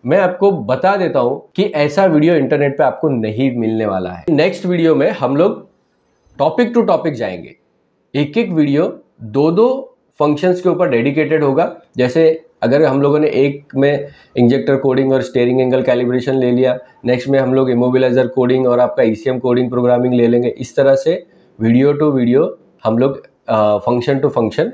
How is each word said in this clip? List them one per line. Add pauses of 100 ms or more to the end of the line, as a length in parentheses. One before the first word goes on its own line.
मैं
आपको
बता
देता
हूँ (100)
कि
ऐसा
वीडियो
इंटरनेट
पे
आपको
नहीं
मिलने
वाला
है।
नेक्स्ट
वीडियो
में
हम
लोग (720)
टॉपिक
टू
टॉपिक
जाएंगे, (600)
एक
एक
वीडियो (180)
दो
दो (220)
फंक्शंस
के
ऊपर
डेडिकेटेड
होगा। (220)
जैसे (180)
अगर
हम
लोगों
ने
एक
में (300)
इंजेक्टर
कोडिंग
और
स्टीयरिंग
एंगल
कैलिब्रेशन
ले
लिया, (280)
नेक्स्ट
में
हम
लोग
immobilizer
कोडिंग
और
आपका
ईसीएम
कोडिंग
प्रोग्रामिंग
ले
लेंगे।
इस
तरह
से (360)
video
to
video (360)
हम
लोग, (220)
अ, (120)
function
to
function